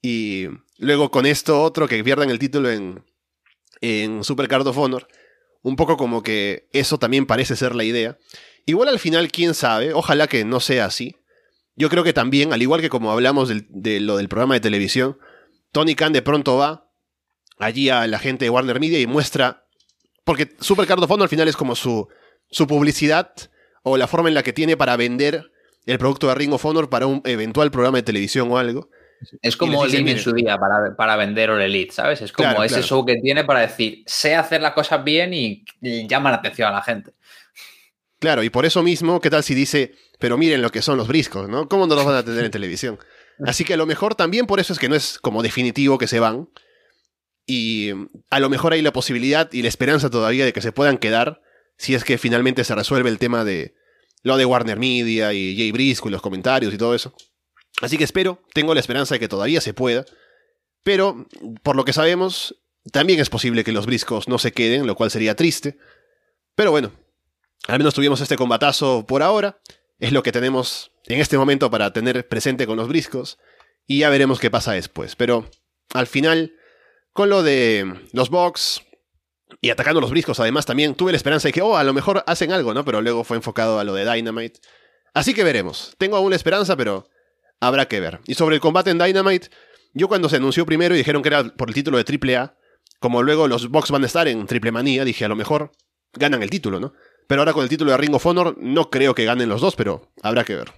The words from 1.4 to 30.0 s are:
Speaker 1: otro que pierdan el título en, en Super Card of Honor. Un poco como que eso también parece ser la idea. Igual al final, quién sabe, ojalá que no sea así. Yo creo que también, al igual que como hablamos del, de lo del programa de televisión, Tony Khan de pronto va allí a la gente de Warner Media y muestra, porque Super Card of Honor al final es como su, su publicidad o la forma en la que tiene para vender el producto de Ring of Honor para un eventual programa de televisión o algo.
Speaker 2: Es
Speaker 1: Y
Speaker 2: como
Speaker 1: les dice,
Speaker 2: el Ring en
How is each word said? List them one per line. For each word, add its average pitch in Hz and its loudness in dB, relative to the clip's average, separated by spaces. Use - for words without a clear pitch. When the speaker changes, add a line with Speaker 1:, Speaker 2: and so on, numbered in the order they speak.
Speaker 1:
otro 160 0
que 113 0
pierdan 135 2
el 120 -2
título 135 0
en, 98 -6
en 107 -2
Super 135 -2
Card 135 2
of 127 -2
Honor. 127 -2
Un 127 -4
poco 160 2
como 120 -4
que 104 -4
eso 139 0
también 135 2
parece 127 0
ser 123 -2
la 117 -2
idea. 117 -2
Igual 208 2
al 254 0
final, 165 0
quién 170 0
sabe, 123 0
ojalá 151 2
que 113 0
no 120 -2
sea 123 0
así. 123 -8
Yo 151 0
creo 170 2
que 165 2
también, 139 2
al 117 0
igual 151 2
que 160 -2
como 113 -2
hablamos 131 2
del, 107 -6
de 101 -4
lo 104 0
del 101 -2
programa 123 0
de 117 2
televisión, 110 -2
Tony 151 0
Khan 156 0
de 139 4
pronto 139 0
va 147 -2
allí 117 0
a 120 2
la 104 -2
gente 131 -4
de 117 2
Warner 127 0
Media 160 0
y 120 2
muestra, 131 0
porque 147 -2
Super 196 2
Card 180 2
of 165 2
Honor 208 4
al 175 2
final 156 2
es 147 0
como 127 -2
su, 117 -2
su 151 2
publicidad 147 2
o 131 2
la 127 4
forma 170 2
en 156 4
la 135 4
que - -4
tiene 160 2
para 127 2
vender 135 -2
el 127 -2
producto 131 0
de 131 4
Ring 143 -2
of 135 -2
Honor 156 0
para 127 0
un 139 0
eventual 120 0
programa 127 2
de 117 -4
televisión 113 -2
o 123 2
algo. 123 -2
Speaker 2:
Es - 0
Speaker 1:
Y - -18
Speaker 2:
como 151 0
Speaker 1:
les 131 0
dice, 139 2
Speaker 2:
el - 4
Ring - -
en 143 2